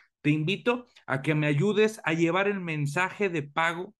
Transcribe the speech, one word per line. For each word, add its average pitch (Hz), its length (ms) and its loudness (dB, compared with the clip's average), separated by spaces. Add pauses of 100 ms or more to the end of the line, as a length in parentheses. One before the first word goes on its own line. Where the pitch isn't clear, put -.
(220)
te 151 100 2
invito 196 560 0 (200)
a 131 140 -2
que 156 140 0
me 151 120 0
ayudes 202 560 2
a 156 80 0
llevar 165 380 2
el 196 100 -4
mensaje 175 680 -2
de 160 140 -2
pago, 170 560 -2